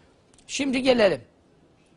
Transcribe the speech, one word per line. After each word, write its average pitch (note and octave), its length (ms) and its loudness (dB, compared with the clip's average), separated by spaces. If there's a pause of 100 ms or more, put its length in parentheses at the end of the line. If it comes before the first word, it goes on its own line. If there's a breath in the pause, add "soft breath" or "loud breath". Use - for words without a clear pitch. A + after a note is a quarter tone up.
(460 soft breath)
Şimdi C4+ 360 -4
gelelim. A3 380 2 (760)